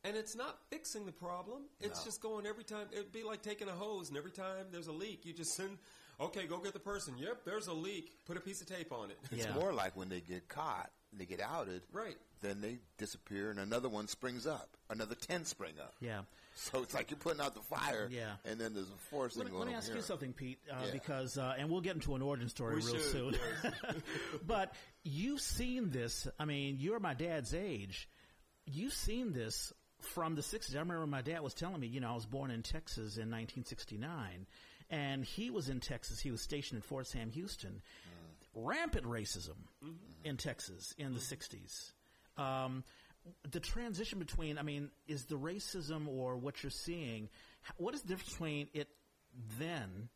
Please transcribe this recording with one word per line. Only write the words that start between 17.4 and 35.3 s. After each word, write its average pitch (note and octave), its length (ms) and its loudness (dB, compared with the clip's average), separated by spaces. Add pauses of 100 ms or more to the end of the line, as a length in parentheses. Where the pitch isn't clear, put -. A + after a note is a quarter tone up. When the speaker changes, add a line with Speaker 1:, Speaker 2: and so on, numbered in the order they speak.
Speaker 2:
out C#3 140 6
the G#2+ 80 -8
fire, C#3 480 4
Speaker 3:
Yeah. A2+ 340 0
Speaker 2:
and A2+ 160 0
then A2+ 140 4
there's F#2+ 160 0
a G2+ 60 -10
forcing C3 440 0
Speaker 3:
Let - 60 2
me, F#2+ 60 -4
Speaker 2:
going F#2 80 0
Speaker 3:
let - 80 4
me A#3+ 60 0
Speaker 2:
over A3+ 40 0
Speaker 3:
ask - 100 -2
you B3 60 0
Speaker 2:
here. A#3 80 2
Speaker 3:
something, C3+ 320 0
Pete, C3 340 -4
uh, B2+ 180 -2
Speaker 2:
Yeah. B2 60 2
Speaker 3:
because, C3 460 0
uh, C3 180 4
and D3 140 2
we'll F3+ 120 6
get F#3 120 4
into D3 220 4
an C3 60 4
origin C3 260 2
story A#2 280 2
Speaker 1:
We D#3+ 100 6
Speaker 3:
real - 140 4
Speaker 1:
should, D3 120 4
Speaker 3:
soon. C3 220 4
Speaker 1:
yes. - 680 2 (200)
Speaker 3:
<laughs> D#3 200 -2
But A3+ 320 4 (300)
you've G#3 360 2
seen B3 500 4
this. A#2+ 360 2 (120)
I D3+ 80 2
mean, C#3 320 2
you're G3 220 4
my E3 140 4
dad's D3 400 2
age. A#2+ 540 0 (580)
You've F#3 280 0
seen A3+ 400 4
this A2+ 380 0 (280)
from E3 340 2
the D3 80 2
sixties. F3 320 -2
I C#3+ 60 4
remember E3 260 2
my C#3 160 2
dad D#3+ 200 0
was C3+ 120 -2
telling F3 260 -2
me, A#2+ 60 0
you B2+ 140 0
know, A#2 100 2
I A#2+ 40 2
was A2 120 0
born C3 240 0
in A2+ 140 0
Texas G#2+ 540 0
in A2 120 0
nineteen A2+ 340 -2
sixty-nine, A2 840 -4 (440)
and C#3 340 2
he A#3 260 0